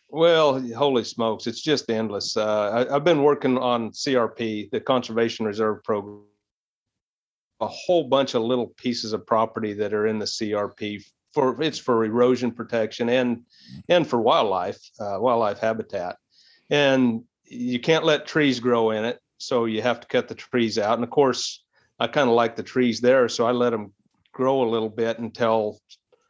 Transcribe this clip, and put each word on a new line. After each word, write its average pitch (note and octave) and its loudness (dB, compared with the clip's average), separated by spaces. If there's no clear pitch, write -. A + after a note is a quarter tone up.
Well, D#3 4
holy B2+ 2
smokes, A2+ -2
it's A2+ -6
just D3 0
endless. A2 -4
Uh, G#2+ 0
I, C#3 2
I've D3 0
been E3 4
working C3 2
on A#2+ -2
C C3+ -2
R A2+ 2
P, A2 -6
the A#2 -2
Conservation A#2 -2
Reserve G#2+ -2
Program, G#2 -6
a A2 -2
whole E3 0
bunch C3+ 2
of A#2+ 0
little A#2+ -2
pieces A2+ -6
of G#2+ -6
property A2 0
that G#2 -4
are G#2+ 0
in A2 -2
the G#2 -6
C G#2 -4
R G#2 -2
P G#2 -10
for, B2+ 0
it's D#3 -2
for A2+ 2
erosion B2 2
protection A#2 -4
and, B2 0
and F3 4
for B2 0
wildlife, G#2 0
uh, G2+ -6
wildlife A2+ 0
habitat. G#2+ -4
And C3 2
you B2 -6
can't D#3+ 2
let D3+ 2
trees C#3 0
grow A#2 2
in A2 -2
it, A#2+ -6
so A#2 -2
you A2 -4
have A#2+ 0
to - -20
cut B2 0
the A2 -14
trees A2+ -2
out. G#2+ 2
And A#2 -2
of A#2 -8
course, - 0
I A#2 0
kinda C3+ 2
like A#2 2
the A2 -6
trees A#2+ 0
there, B2 4
so A2+ -2
I B2 2
let B2 0
'em G#2+ -8
grow C3+ 0
a A#2 0
little A2+ -2
bit A2+ -4
until A2 -2